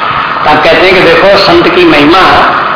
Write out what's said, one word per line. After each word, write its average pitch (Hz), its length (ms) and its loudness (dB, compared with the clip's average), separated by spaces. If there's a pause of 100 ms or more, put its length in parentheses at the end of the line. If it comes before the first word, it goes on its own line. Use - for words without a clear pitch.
(460)
तब 151 180 0
कहते 180 220 0
हैं 381 80 2
कि 180 60 2
देखो - 360 2
संत - 320 0
की 180 160 0
महिमा 170 340 2 (580)